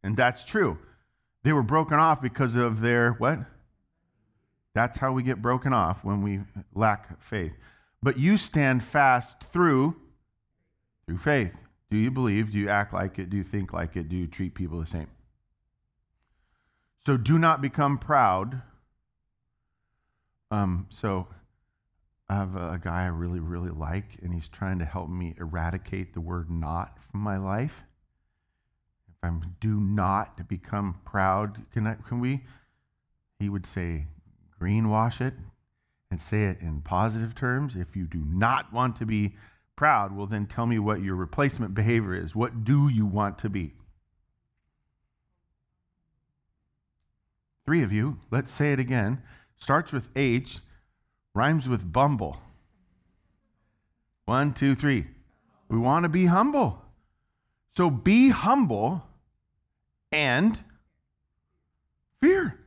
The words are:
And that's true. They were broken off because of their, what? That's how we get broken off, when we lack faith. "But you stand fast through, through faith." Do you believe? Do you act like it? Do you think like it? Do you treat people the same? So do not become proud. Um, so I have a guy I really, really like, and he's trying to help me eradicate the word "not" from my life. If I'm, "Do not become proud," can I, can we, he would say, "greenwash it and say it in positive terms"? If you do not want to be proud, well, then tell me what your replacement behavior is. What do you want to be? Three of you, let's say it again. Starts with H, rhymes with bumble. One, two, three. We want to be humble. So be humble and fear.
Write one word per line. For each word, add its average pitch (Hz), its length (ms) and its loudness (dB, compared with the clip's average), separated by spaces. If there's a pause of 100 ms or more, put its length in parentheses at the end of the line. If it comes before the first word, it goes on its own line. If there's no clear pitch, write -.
And 110 140 -2
that's 123 300 2
true. 101 320 0 (640)
They 151 100 4
were 143 100 4
broken 151 360 2
off 156 240 4
because 123 320 -2
of 117 260 0
their, 120 320 4
what? 123 280 0 (1300)
That's 120 260 0
how 131 140 0
we 131 100 0
get 123 200 -2
broken 127 320 0
off, 92 280 0
when 101 200 -2
we 101 180 -2 (320)
lack 101 500 -2
faith. 87 300 -6 (500)
"But 131 160 0
you 180 200 4
stand 131 440 2
fast 131 600 2
through, 160 560 2 (1040)
through 87 140 -6
faith." 127 420 0 (300)
Do 104 80 0
you 113 120 2
believe? 110 420 0
Do 104 60 -2
you 101 120 0
act 101 240 0
like 92 240 -4
it? 92 100 -8
Do 98 80 -4
you 98 80 -2
think 98 300 -6
like 85 200 -6
it? 82 140 -6
Do 90 80 -4
you 90 100 -4
treat 87 280 -8
people 85 260 -6
the 80 60 -6
same? 80 220 -10 (2000)
So 139 140 4
do 123 200 4
not 160 220 4
become 139 380 0
proud. 120 640 2 (1900)
Um, 95 380 0
so 95 400 -4 (1000)
I 98 80 -2
have 95 200 -4
a 87 260 -6
guy 90 200 -4
I 92 60 -2
really, 87 320 -4
really 87 280 -6
like, 82 540 -6
and 90 100 -6
he's 85 160 -6
trying 95 300 -6
to 85 80 -4
help 82 240 -8
me 90 280 -6
eradicate 87 760 -6
the 87 80 -6
word 85 280 -6
"not" 82 480 -6
from - 220 -10
my 104 160 -2
life. 101 460 -4 (1200)
If 85 160 -20
I'm, 85 380 -6
"Do 107 180 0
not 101 680 -2
become 98 560 -6
proud," 101 680 -2
can 110 140 -2
I, 110 100 -4
can 120 240 -8
we, 127 240 -2 (960)
he 101 120 -4
would 98 160 -6
say, 85 400 -4 (520)
"greenwash 110 640 2
it 131 140 -2 (760)
and 87 80 -6
say 107 260 0
it 92 180 -2
in 78 180 -6
positive 110 540 -2
terms"? 127 420 -2
If 87 200 -8
you 92 100 -4
do 82 180 -6
not 98 480 0
want 120 240 0
to - 80 -6
be 104 320 0 (400)
proud, 110 400 2
well, 101 100 -6
then 104 200 -4
tell 117 200 -4
me 117 120 2
what 104 240 0
your 95 140 -4
replacement 101 580 -2
behavior 110 400 2
is. 85 200 -6
What 117 300 -4
do 143 240 4
you 110 160 2
want 101 360 0
to 110 100 -4
be? 90 240 -6 (4000)
Three 156 160 4
of 101 100 0
you, 113 280 0 (100)
let's 131 220 -2
say 147 200 0
it 135 60 2
again. 123 440 -2 (340)
Starts 160 360 0
with 131 240 -6
H, 127 440 0 (760)
rhymes 131 340 2
with 95 220 -2
bumble. 110 520 0 (1800)
One, 135 260 2
two, 139 220 4
three. 127 320 2 (600)
We 113 100 0
want 139 260 4
to 175 40 2
be 180 180 4
humble. 202 580 2 (880)
So 180 140 4
be 196 400 6
humble 175 800 2 (1040)
and 151 460 2 (1600)
fear. 359 460 4